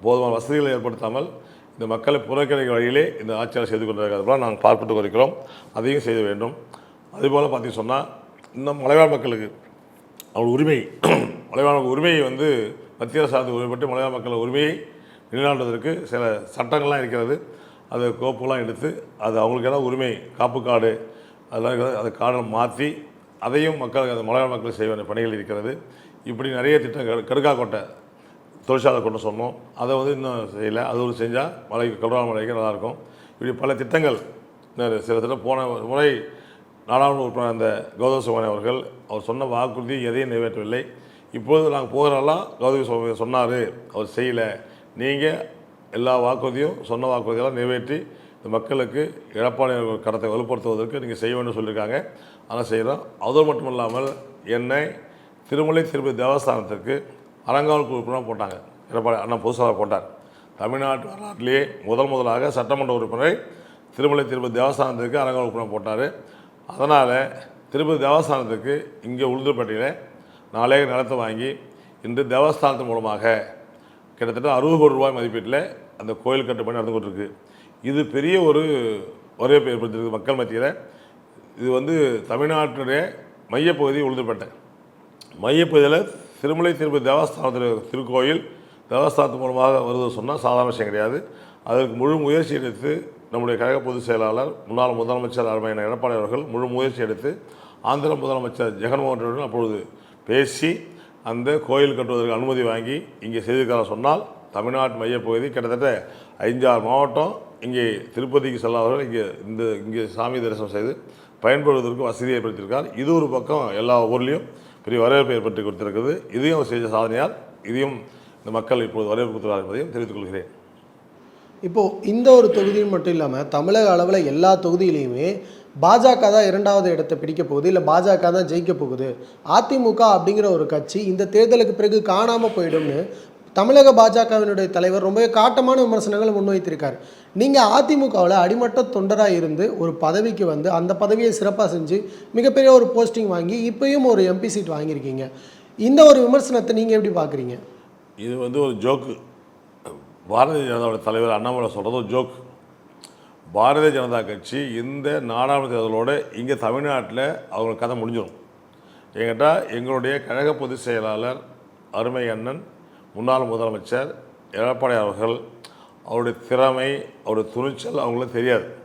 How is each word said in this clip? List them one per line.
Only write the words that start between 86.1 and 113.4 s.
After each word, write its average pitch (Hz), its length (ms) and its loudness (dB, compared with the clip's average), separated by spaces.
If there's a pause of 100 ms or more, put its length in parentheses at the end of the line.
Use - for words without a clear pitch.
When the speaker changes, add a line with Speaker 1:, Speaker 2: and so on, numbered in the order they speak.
Speaker 1:
திருமலை 165 380 0
திருப்பதி 147 300 0
தேவஸ்தானத்தில் 123 800 0
திருக்கோயில் 131 520 0 (500)
தேவஸ்தானத்து 131 520 2
மூலமாக 131 300 2 (140)
வருவது 123 320 -2
சொன்னா 123 140 -6 (120)
சாதாரண 123 260 2
விஷயம் 113 200 -4
கிடையாது. 110 260 -2 (520)
அதற்கு 120 320 2
முழு 147 140 2 (100)
முயற்சி 151 360 0
எடுத்து 131 300 -6 (420)
நம்முடைய 120 260 -2
கழக 127 180 0 (100)
பொதுச் 123 200 -6
செயலாளர், 113 440 0 (180)
முன்னாள் 120 320 0
முதலமைச்சர் 123 500 -2
அருமையான 110 360 -4
எடப்பாடி 117 320 -2
அவர்கள் 110 240 -4 (100)
முழு 123 220 -4
முயற்சி 127 320 -2
எடுத்து 110 220 -6 (600)
ஆந்திர 147 200 0 (120)
முதலமைச்சர் 120 580 -4
ஜெகன்மோகன் 127 420 -2
ரெட்டியுடன் 123 240 -6
அப்பொழுது 113 320 -4 (480)
பேசி 135 440 0 (600)
அந்த 120 180 -4 (180)
கோயில் 135 300 2
கட்டுவதற்கு 120 400 -2
அனுமதி 127 320 0
வாங்கி 117 260 -4 (300)
இங்கே 113 200 -6
செய்திருக்கிறார் 120 480 0
சொன்னால், 143 300 0 (320)
தமிழ்நாட்டு 123 460 -2
மையப்பகுதி 113 480 -2
கிட்டத்தட்ட 123 400 -2 (580)
ஐந்தாறு 120 400 4
மாவட்டம் 139 460 0 (320)
இங்கே 123 200 0 (280)
திருப்பதிக்கு 127 500 -2
செல்லாதவர்கள் 117 440 0
இங்கே 113 160 -4 (260)
இந்த, 113 140 -6 (220)
இங்கே 113 180 -6 (120)
சாமி 123 280 -4
தரிசனம் 107 320 -6
செய்து 110 160 -4 (520)
பயன்படுவதற்கு 131 680 2
வசதி 123 260 -2
ஏற்படுத்தியிருக்கார். 110 540 -4 (120)
இது 139 80 -2 (100)
ஒரு 151 160 2
பக்கம் 131 300 -2 (160)